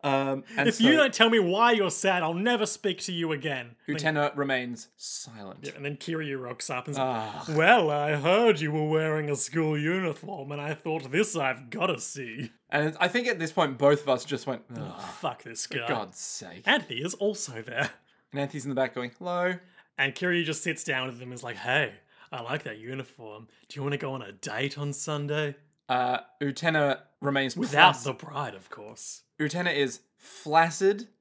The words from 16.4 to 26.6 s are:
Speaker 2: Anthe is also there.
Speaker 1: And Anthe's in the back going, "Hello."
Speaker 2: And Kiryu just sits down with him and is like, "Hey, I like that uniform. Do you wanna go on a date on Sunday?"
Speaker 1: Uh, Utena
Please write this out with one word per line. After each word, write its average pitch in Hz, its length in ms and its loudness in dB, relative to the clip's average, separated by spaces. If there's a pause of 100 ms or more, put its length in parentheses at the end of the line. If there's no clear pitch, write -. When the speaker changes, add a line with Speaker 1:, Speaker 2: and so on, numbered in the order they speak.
Speaker 2:
Anthe 165 380 2
is - 120 -4
also 196 480 -4
there. 117 260 0 (420)
Speaker 1:
And 139 80 -6
Anthe's 143 260 -6
in 139 40 -6
the 135 60 -4
back 131 180 0
going, 123 240 -6
"Hello." 180 380 -2 (420)
Speaker 2:
And 135 160 0
Kiryu 175 320 0
just 151 160 -4
sits 160 220 -6
down 131 240 -4
with 123 100 -10
him 123 120 -16
and 127 40 -12
is 120 100 -12
like, 120 140 -10
"Hey, 127 360 0 (380)
I 123 120 -10
like 135 200 -4
that 107 140 -10
uniform. 113 680 -12 (200)
Do - 120 -14
you 135 40 -6
wanna 143 140 -2
go 139 160 -6
on 131 80 -8
a 101 100 -14
date 117 460 -4
on 147 160 -4
Sunday?" 147 640 -4 (340)
Speaker 1:
Uh, 127 300 2 (200)
Utena 143 600 2 (200)